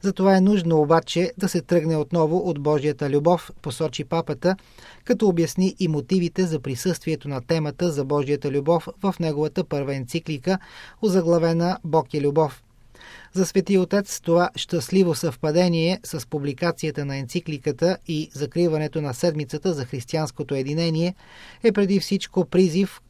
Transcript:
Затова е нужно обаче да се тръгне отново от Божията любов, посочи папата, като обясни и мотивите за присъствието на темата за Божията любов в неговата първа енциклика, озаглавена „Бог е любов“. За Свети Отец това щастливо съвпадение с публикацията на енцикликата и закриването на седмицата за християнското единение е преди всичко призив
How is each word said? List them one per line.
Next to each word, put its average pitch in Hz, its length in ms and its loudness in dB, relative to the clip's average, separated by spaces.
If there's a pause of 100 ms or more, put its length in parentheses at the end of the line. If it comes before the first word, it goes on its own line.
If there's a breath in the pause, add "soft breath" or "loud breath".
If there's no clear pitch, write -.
Затова 190 340 4
е 185 60 6
нужно 170 400 4
обаче 165 560 2
да 190 120 -2
се 170 120 -2
тръгне 160 360 2
отново 156 400 0
от 160 260 -2
Божията 147 460 0
любов, 151 420 2 (100)
посочи 151 420 -6
папата, 165 520 -2 (480 loud breath)
като 220 240 0
обясни 175 520 0
и 185 80 0
мотивите 165 580 0
за 160 140 -2
присъствието 147 720 -4
на 135 120 -6
темата 160 500 -2
за 139 140 -2
Божията 143 460 -2
любов 151 360 0 (160)
в 190 160 0
неговата 156 440 -2
първа 139 320 -4
енциклика, 160 640 -4 (420 loud breath)
озаглавена 170 840 2
„Бог 156 300 0
е 151 80 -2
любов“. 147 420 0 (720 loud breath)
За 185 120 2
Свети 190 320 0
Отец 196 440 0
това 170 340 2
щастливо 175 600 0
съвпадение 165 880 0
с - 240 -10
публикацията 147 800 -4
на 139 120 -6
енцикликата 151 800 -2 (100)
и 156 260 -4
закриването 151 680 -2
на 139 120 -6
седмицата 156 600 -2
за 139 120 -4
християнското 143 680 -6
единение 160 600 -2 (480 loud breath)
е 226 80 6
преди 196 280 2
всичко - 460 -2
призив 185 540 2 (100)